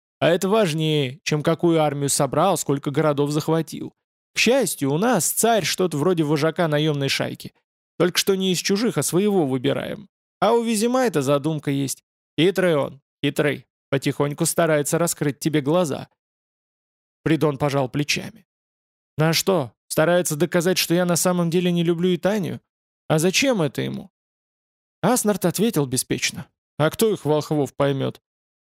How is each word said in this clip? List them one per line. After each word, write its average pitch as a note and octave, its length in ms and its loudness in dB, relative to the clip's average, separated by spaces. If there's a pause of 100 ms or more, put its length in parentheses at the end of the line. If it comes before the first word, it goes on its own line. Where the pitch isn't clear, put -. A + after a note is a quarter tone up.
(200)
А C#3 80 4
это F#3 220 2
важнее, D#3 720 0
чем D3+ 200 -2
какую E3 380 2
армию C#3+ 300 0
собрал, D3+ 480 0
сколько C#3 320 -2
городов C#3+ 400 0
захватил. D#3 640 -4 (400)
К - 40 -8
счастью, G#3+ 540 2
у D3+ 60 2
нас G#3+ 320 2
царь A3 340 2
что-то E3 320 -2
вроде D#3+ 280 2
вожака D#3+ 440 0
наемной D3 400 0
шайки. - 460 -6 (440)
Только F3 200 2
что G3 160 2
не F#3+ 180 0
из D#3+ 60 0
чужих, G3 400 -2
а C#3+ 40 0
своего F#3+ 440 2
выбираем. C3 640 -4 (280)
А G3+ 140 2
у A#3 100 2
Визимайта A3+ 600 0
задумка C#3+ 480 -2
есть. C#3 340 -4 (340)
Хитрый F3 380 2
он, C3+ 240 -4 (240)
хитрый. C#3+ 400 -2 (260)
Потихоньку C#3+ 560 -2
старается D#3 520 0
раскрыть D#3 420 -2
тебе D3+ 200 0
глаза». C#3+ 480 -2 (1120)
Придон D3 360 0
пожал C#3 300 -2
плечами. - 580 -6 (680)
«На D#3+ 160 2
что? D#3 400 0 (160)
Старается E3 480 2
доказать, F3 420 0
что - 160 0
я F3+ 100 2
на F3 120 0
самом F3 340 0
деле F3+ 220 2
не F3 100 2
люблю F3 320 0
Итанию? F3 460 -2 (480)
А D#3 100 2
зачем F#3+ 440 2
это C#3 200 -4
ему?» C3 280 -8 (880)
Аснард G#3 440 0
ответил E3+ 420 0
беспечно. - 600 -4 (300)
«А D3+ 140 2
кто A3 220 0
их, - 120 -6
волхвов, D3 500 0
поймет? C3+ 460 -2 (440)